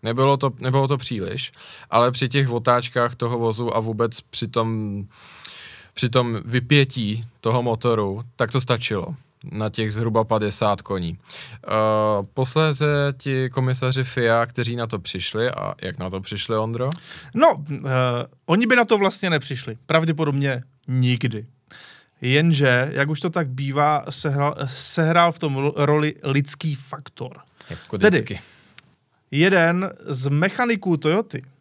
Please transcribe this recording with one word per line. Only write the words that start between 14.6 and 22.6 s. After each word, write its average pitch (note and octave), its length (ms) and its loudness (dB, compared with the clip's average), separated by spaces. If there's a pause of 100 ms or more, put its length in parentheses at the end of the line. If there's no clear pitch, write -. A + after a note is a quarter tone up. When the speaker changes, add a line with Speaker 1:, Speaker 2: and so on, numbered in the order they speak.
Speaker 1:
na A#2 100 -4
to A2+ 120 -4
přišli, G#2+ 520 -4
a G1+ 320 -6
jak F2+ 160 -8
na F2+ 120 -6
to F#2+ 100 -6
přišli, G#2 360 -4
Ondro? A#2 340 -2 (440)
Speaker 2:
No, B3+ 380 4
eh, C#3 80 -8 (680)
oni G#3 200 2
by B3+ 100 4
na A#3+ 80 4
to G#3+ 140 2
vlastně F#3+ 320 0
nepřišli. C#3 460 -4 (100)
Pravděpodobně D3 760 0 (260)
nikdy. B2 580 0 (720)
Jenže, C#3 720 4